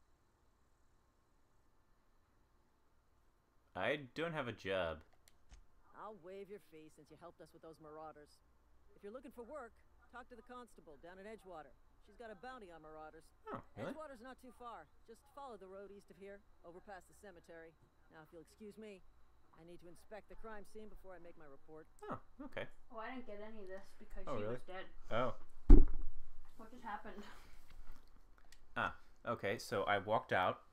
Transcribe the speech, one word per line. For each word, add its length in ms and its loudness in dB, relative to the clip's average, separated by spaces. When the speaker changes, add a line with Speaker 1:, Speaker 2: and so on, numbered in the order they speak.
Speaker 1:
I 320 -2
don't 240 -4
have 160 -4
a 40 -10
job. 440 -2
Speaker 2:
I'll 240 -14
waive 320 -16
your 160 -16
fee 240 -20
since 160 -20
you 160 -20
helped 160 -20
us 160 -20
with 80 -20
those 160 -18
marauders. 560 -18
If 160 -20
you're 80 -12
looking 160 -16
for 160 -16
work, 240 -12
talk 160 -16
to 80 -20
the 80 -20
constable 560 -18
down 160 -18
in 80 -18
Edgewater. 480 -16
She's 160 -20
got 140 -14
a 80 -16
bounty 320 -14
on 100 -18
marauders. 400 -18
Speaker 1:
Oh, 140 -8
really? 160 -8
Speaker 2:
Edgewater's 300 -14
not 180 -16
too 180 -20
far. 240 -14
Just 140 -20
follow 180 -12
the 140 -18
road 260 -16
east 160 -20
of 80 -20
here, 220 -16
over 160 -18
past 240 -16
the 140 -20
cemetery. 500 -18
Now, 140 -20
if 80 -20
you'll 100 -18
excuse 380 -18
me, 180 -16
I 140 -20
need 160 -14
to 60 -14
inspect 360 -16
the 120 -12
crime 340 -8
scene 160 -12
before 240 -12
I 80 -14
make 160 -14
my 100 -16
report. 380 -16
Speaker 1:
Oh, 80 -6
okay. 160 -6
Speaker 3:
Oh, 80 -10
I 160 -8
didn't 140 -8
get 140 -8
any 200 -8
of 60 -8
this 160 -8
because 260 -2
Speaker 1:
Oh, 120 0
Speaker 3:
she 40 0
Speaker 1:
really? 160 -2
Speaker 3:
was 80 -6
dead. 180 -8
Speaker 1:
Oh. 180 4
Speaker 3:
What 160 -12
just 100 -12
happened? 380 -8
Speaker 1:
Ah, 200 -2
okay, 320 -2
so 240 -2
I 160 4
walked 340 0
out, 280 2